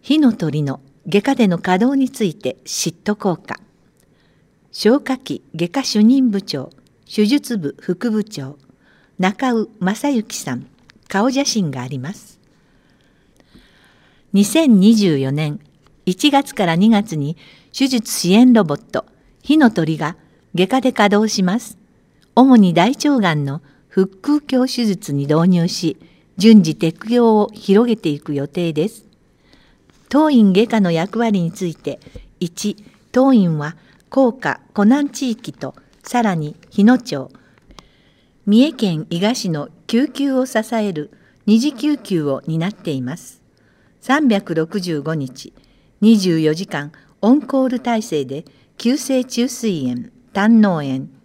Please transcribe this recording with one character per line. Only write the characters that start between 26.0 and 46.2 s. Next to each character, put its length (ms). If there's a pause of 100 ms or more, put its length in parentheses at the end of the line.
順 260
次 140
適 380
用 240
を 160
広 340
げ 80
て 140
い 100
く 140
予 120
定 280
で 140
す。 180 (1000)
当 220
院 220
外 160
科 120
の 120
役 260
割 220
に 100
つ 140
い 100
て、 240 (420)
一、 360 (340)
当 220
院 260
は 160 (360)
高 220
架 280 (140)
湖 100
南 260
地 200
域 220
と、 220 (280)
さ 200
ら 120
に 220 (140)
日 140
野 140
町、 320 (1160)
三 180
重 100
県 360
伊 80
賀 160
市 160
の 200 (160)
救 220
急 260
を 120
支 120 (160)
え 180
る 180 (360)
二 120
次 140
救 260
急 260
を 220
担 220
っ 40
て 200
い 100
ま 140
す。 260 (580)
三 280
百 260
六 260
十 200
五 140
日、 380 (480)
二 180
十 200